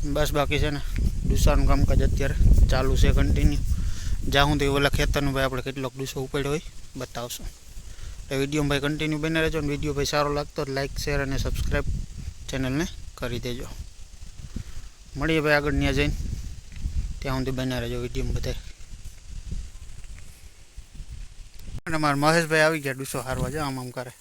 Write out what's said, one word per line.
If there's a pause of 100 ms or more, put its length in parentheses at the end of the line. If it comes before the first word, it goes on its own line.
(140)
બસ
બાકી
છે
ને (460)
ડૂસાનું
કામકાજ
અત્યારે (340)
ચાલુ
છે
કન્ટિન્યુ. (720)
જ્યાં
સુધી
ઓલા
ખેતરનું
ભાઈ
આપણે
કેટલોક
ડૂસો (100)
ઉપાડ્યો
હોય (340)
બતાવશું. (760)
તો
વીડિયોમાં
ભાઈ
કન્ટિન્યુ
બને
રહેજો.
અને
વીડિયો
ભાઈ
સારો
લાગતો
હોય
like,
શેર
અને
સબસ્ક્રાઇબ (600)
ચેનલને (320)
કરી
દેજો. (1500)
મળીએ
ભાઈ
આગળ
ન્યા
જઈને, (1080)
ત્યાં
સુધી
બને
રહેજો
વીડિયોમાં
બધાય. (3250)
અને
મારા
મહેશભાઈ
આવી
ગયા
ડૂસો
હારવા,
જો
આમ
આમ
કરે.